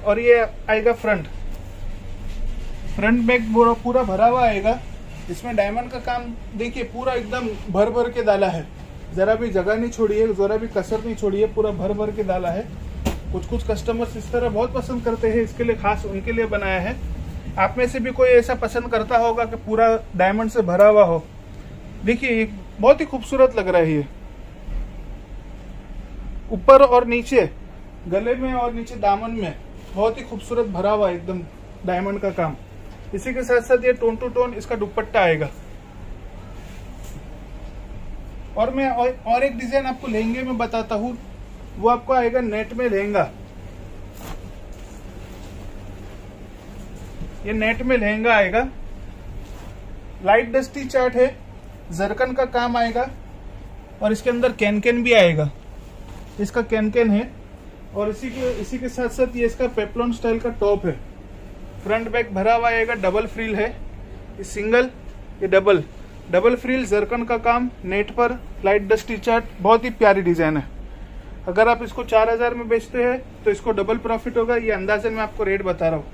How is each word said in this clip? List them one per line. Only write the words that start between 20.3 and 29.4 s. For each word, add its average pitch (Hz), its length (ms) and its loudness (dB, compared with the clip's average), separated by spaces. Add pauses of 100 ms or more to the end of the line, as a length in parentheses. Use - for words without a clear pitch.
से - 120 2
भरा 180 240 8
हुआ 208 180 10
हो, 165 180 2 (840)
देखिए 240 260 0
ये 220 180 0 (300)
बहुत 254 220 8
ही 302 60 0
खूबसूरत 262 500 4
लग 190 100 0
रहा 180 140 6
है। 160 100 4
ये 143 160 0 (2500)
ऊपर 269 320 10
और 247 240 6
नीचे, 233 420 2 (580)
गले 214 280 0
में 254 180 -4
और 240 200 -2
नीचे 233 240 -8
दामन 208 360 0
में 190 200 -4 (340)